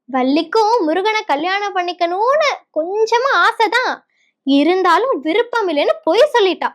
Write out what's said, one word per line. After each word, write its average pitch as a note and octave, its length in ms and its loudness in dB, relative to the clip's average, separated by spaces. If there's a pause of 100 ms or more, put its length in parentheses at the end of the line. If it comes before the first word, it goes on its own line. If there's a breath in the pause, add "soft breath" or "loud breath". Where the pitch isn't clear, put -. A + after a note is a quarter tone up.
(140)
வள்ளிக்கும் D#4+ 680 0
முருகனை F#4+ 440 -2
கல்யாணம் F#4+ 520 -4
பண்ணிக்கணும்னு F#4+ 760 -2 (240)
கொஞ்சமா A4 600 -2
ஆசைதான், G#4 640 0 (460)
இருந்தாலும் F4 760 2
விருப்பம் G#4+ 500 -2
இல்லைன்னு E4 340 0
பொய் A4+ 300 4
சொல்லிட்டா. F#4 420 0